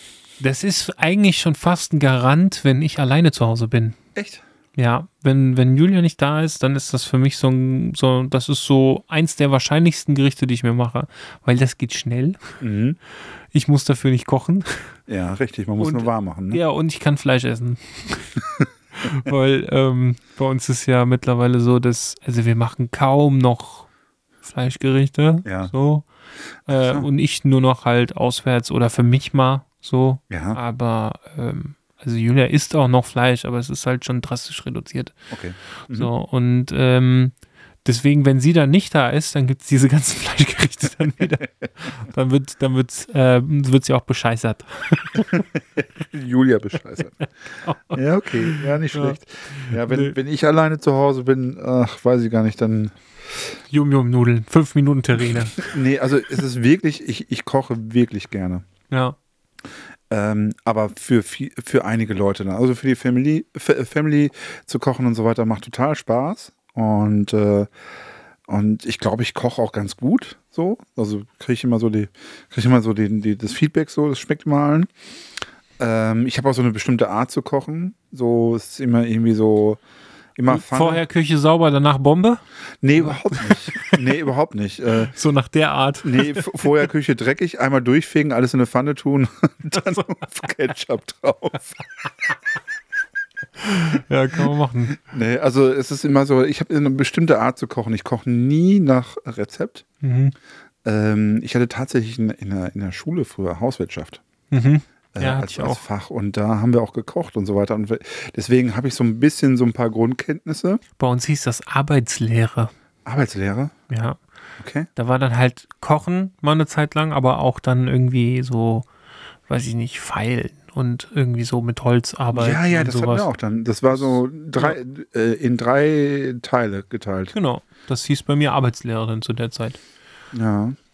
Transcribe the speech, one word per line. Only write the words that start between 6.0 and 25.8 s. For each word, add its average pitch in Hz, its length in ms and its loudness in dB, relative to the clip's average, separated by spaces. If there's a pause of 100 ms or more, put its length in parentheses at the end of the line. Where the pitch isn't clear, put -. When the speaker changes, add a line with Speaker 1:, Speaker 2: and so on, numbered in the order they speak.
Speaker 1:
nicht 170 180 0
da 151 220 0
ist, 156 200 -2
dann 135 140 2
ist - 180 -6
das 123 100 -2
für - 140 -2
mich 135 200 2
so 131 100 2
ein, 131 460 0
so, 127 300 2
das 131 260 -2
ist 139 140 -2
so 135 440 4
eins 160 280 0
der 143 140 2
wahrscheinlichsten 151 640 2
Gerichte, 135 320 2
die 127 80 0
ich 117 80 -6
mir 117 120 2
mache, 120 340 -2 (360)
weil 123 120 4
das 131 220 2
geht - 160 -6
schnell. 127 400 -2 (260)
Speaker 2:
Mhm. 113 360 -2 (540)
Speaker 1:
Ich - 180 0
muss 143 160 4
dafür 135 260 2
nicht 127 160 0
kochen. 170 380 0 (420)
Speaker 2:
Ja, 90 280 -4
richtig, 104 320 -4
man 104 120 -2
muss 156 100 0
Speaker 1:
Und 151 60 -4
Speaker 2:
nur 117 120 -2
warm 110 200 -2
machen, 90 220 -8
ne? 110 100 -2
Speaker 1:
Ja, 165 100 0
und 156 240 -2
ich - 80 -10
kann 147 180 0
Fleisch 127 260 0
essen. 120 320 -4 (760)
<laughs> 494 720 -6
Weil, 135 460 2
ähm, 127 460 2 (220)
bei 135 60 -2
uns 131 240 -2
ist 123 180 -2
ja 123 200 4
mittlerweile 123 540 2
so, 123 180 4
dass, 120 360 -2 (120)
also 117 180 0
wir 117 120 4
machen 117 340 -2
kaum 139 480 4
noch - 480 0 (540)
Fleischgerichte, 139 1080 0
Speaker 2:
Ja. 95 220 -6
Speaker 1:
so. 147 360 2 (600)